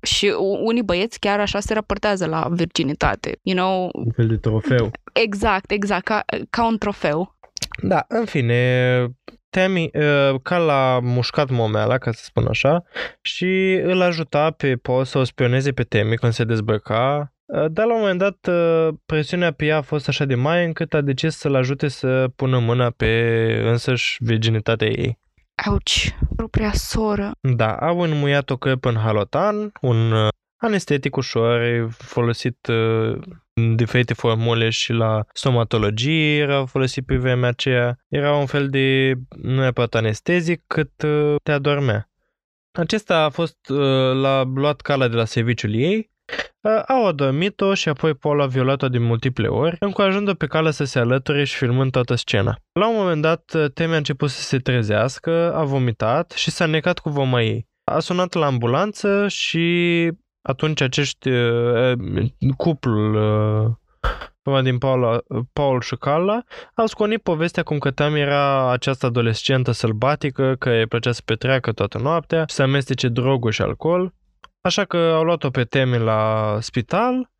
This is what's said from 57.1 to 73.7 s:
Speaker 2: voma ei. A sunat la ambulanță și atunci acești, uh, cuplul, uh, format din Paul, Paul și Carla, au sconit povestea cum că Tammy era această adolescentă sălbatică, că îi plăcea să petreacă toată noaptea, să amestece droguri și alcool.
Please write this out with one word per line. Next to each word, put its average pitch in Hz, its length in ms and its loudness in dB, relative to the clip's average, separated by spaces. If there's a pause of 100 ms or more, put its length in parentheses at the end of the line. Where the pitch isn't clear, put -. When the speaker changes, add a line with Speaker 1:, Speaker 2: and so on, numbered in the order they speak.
Speaker 2:
voma 131 320 0
ei. 110 240 -2 (180)
A - 140 0
sunat 180 360 -2
la 160 120 0
ambulanță 190 800 0
și 170 800 0 (340)
atunci 156 380 -2
acești, 135 480 -2
uh, 120 640 2 (640)
cuplul, 110 580 0
uh, 107 960 0 (320)
format 135 200 0
din 127 160 0
Paul, 123 460 0 (280)
Paul 135 280 0
și 127 160 -6
Carla, 185 460 0 (320)
au 226 120 2
sconit 214 360 -2
povestea 170 400 -2
cum 151 160 -4
că 139 120 -2
Tammy 147 300 0
era 139 500 2
această 127 360 -2
adolescentă 120 640 0
sălbatică, 131 880 0
că 131 120 -2
îi 113 160 2
plăcea 117 260 -2
să - 120 -6
petreacă 123 480 0
toată - 260 -4
noaptea, 160 480 -2
să - 160 -2
amestece 135 460 0
droguri 120 460 0
și - 80 -2
alcool. 175 520 -2 (460)